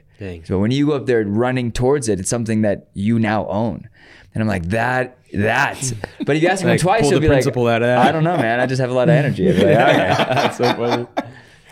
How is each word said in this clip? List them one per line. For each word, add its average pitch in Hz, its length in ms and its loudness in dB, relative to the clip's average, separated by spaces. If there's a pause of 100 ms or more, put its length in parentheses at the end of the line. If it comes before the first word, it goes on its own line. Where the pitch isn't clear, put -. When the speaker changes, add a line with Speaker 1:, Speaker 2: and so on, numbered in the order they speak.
(200)
Speaker 1:
Dang. 87 260 -14
Speaker 2:
So 92 120 -2
when 104 140 0
you 143 160 0
go 151 60 0
up 123 120 -4
there 117 200 2
running 120 480 -2
towards 127 340 0
it, 101 140 0
it's 92 80 -8
something 113 320 -2
that 104 320 0
you 110 260 0
now 107 300 0
own. 101 400 -6 (480)
And 110 60 -2
I'm 110 40 -2
like, 90 220 -4
"That, 123 480 -2 (160)
that." 117 600 -2 (320)
But 143 100 0
if 156 80 0
you 175 60 4
ask 190 140 -2
me 123 80 2
Speaker 1:
Like, 113 80 2
Speaker 2:
twice, 196 220 2
Speaker 1:
pull - 80 4
Speaker 2:
he'll 180 100 4
Speaker 1:
the - 20 -2
Speaker 2:
be - 60 2
like, 139 100 4
Speaker 1:
principle 123 300 0
out 117 140 2
of 120 60 0
that. 123 100 2
Speaker 2:
"I 127 140 2
don't 160 120 0
know, 175 140 0
man. 117 220 0
I 127 80 0
just 131 120 -2
have 127 120 -2
a - 20 -4
lot 127 160 2
of 151 60 4
energy." 147 340 0
I'll - 60 2
be - 100 2
like, - 100 4
Speaker 1:
<laughs> - 140 4
Speaker 2:
"Okay." - 440 0
Speaker 1:
That's - 240 -2
so 120 180 0
funny. 120 320 -4 (640)